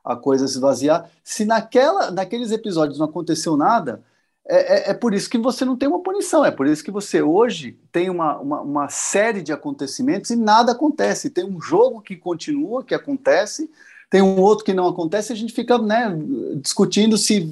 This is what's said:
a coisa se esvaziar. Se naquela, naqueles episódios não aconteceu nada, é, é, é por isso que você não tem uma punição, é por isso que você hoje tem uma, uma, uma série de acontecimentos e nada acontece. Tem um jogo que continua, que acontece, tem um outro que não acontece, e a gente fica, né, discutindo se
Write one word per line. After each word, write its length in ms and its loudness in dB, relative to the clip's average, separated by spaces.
a 120 -4
coisa 320 0
se 60 -6
esvaziar. 540 0
Se 220 -6
naquela, 640 2
naqueles 400 -6
episódios 480 -2
não 80 -2
aconteceu 500 -4
nada, 460 0
é, 440 2
é, 0 -
é 40 0
por 200 0
isso 160 -4
que 80 0
você 260 0
não 100 0
tem 140 0
uma 140 0
punição, 420 2
é 60 4
por 160 0
isso 180 0
que 60 -12
você 320 -2
hoje 560 0
tem 200 -2
uma, 280 -2
uma, 220 -6
uma 300 -4
série 500 -2
de 140 -6
acontecimentos 760 -4
e 80 -2
nada 360 4
acontece. 580 0
Tem 160 -4
um 120 -10
jogo 440 2
que 120 -14
continua, 680 -6
que 100 -4
acontece, 760 -2
tem 100 6
um 180 4
outro 240 4
que 120 0
não 120 2
acontece, 460 -4
e 20 -8
a 20 -8
gente 180 -8
fica, 240 2
né, 360 0
discutindo 600 2
se 240 2